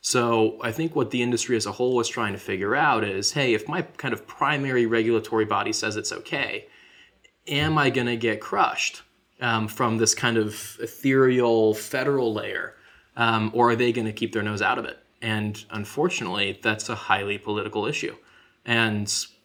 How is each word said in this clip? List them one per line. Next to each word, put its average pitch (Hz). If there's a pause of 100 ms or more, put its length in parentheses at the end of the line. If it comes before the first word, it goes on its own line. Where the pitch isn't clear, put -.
So 117
I 120
think 160
what 131
the 123
industry 120
as 107
a 101
whole 123
is 113
trying 107
to 98
figure 98
out 143
is, 101
"Hey, 131
if 107
my 165
kind -
of -
primary 139
regulatory 110
body 104
says 107
it's -
okay, - (800)
am 151
I 139
gonna 120
get 113
crushed, - (380)
um, 113
from 113
this 110
kind 117
of 107
ethereal 120
federal 131
layer, 101 (420)
um, 113
or 120
are 117
they 120
gonna 113
keep 110
their 107
nose 104
out 104
of -
it?" - (240)
And 107
unfortunately, 101
that's 107
a 120
highly 101
political 104
issue. - (520)
And 110 (340)